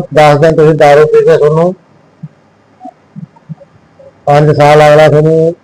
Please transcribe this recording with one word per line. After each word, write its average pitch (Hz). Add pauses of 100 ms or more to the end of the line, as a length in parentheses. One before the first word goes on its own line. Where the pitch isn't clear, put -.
(140)
ਦਸ 147
ਦਿਨ 160
ਤੁਸੀਂ 151
ਦਾਰੂ 147
ਪੀ 151
ਕੇ 156
ਤੁਹਾਨੂੰ 160 (2500)
ਪੰਜ 151
ਸਾਲ 151
ਅਗਲਾ 151
ਤੁਹਾਨੂੰ 160